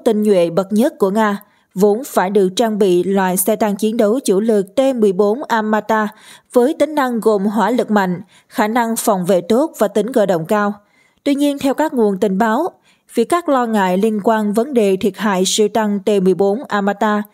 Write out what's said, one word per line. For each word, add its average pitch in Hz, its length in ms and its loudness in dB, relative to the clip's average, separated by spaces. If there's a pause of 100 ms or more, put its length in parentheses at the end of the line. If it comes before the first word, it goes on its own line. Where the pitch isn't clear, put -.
tinh 214 180 2
nhuệ 180 260 2
bậc 185 220 -2
nhất 247 280 0
của 190 100 2
Nga, 202 340 -2 (300)
vốn 202 320 2
phải 185 240 -2
được 202 260 2
trang 220 240 -2
bị 180 240 2
loại 190 340 0
xe 214 180 0
tăng 202 200 -2
chiến 220 220 -2
đấu 226 280 2
chủ 190 140 2
lực 208 360 0
T - 40 -2 (160)
mười 214 180 2
bốn 208 300 0
Armata 214 640 -2 (460)
với 247 260 4
tính 302 160 0
năng 254 240 -2
gồm 208 260 0
hỏa 214 260 0
lực 220 200 -2
mạnh, 190 300 0 (260)
khả 214 200 -2
năng 226 280 -2
phòng 185 300 -2
vệ 180 160 2
tốt 262 360 0
và 214 100 0
tính 214 260 -2
cơ 214 120 2
động 165 200 -2
cao. 208 280 -2 (500)
Tuy 277 120 0
nhiên, 285 240 -2
theo 269 140 0
các 302 200 -2
nguồn 208 260 0
tình 190 180 0
báo, 233 300 0 (460)
vì 233 100 0
các 339 260 -2
lo 254 160 2
ngại 190 320 0
liên 214 260 0
quan 214 300 0
vấn 240 200 -2
đề 202 240 2
thiệt 190 200 -2
hại 190 280 0
siêu 208 220 0
tăng 208 320 -2
T 190 100 -4 (140)
mười 185 100 4
bốn 196 340 0
Armata, 208 560 -2 (100)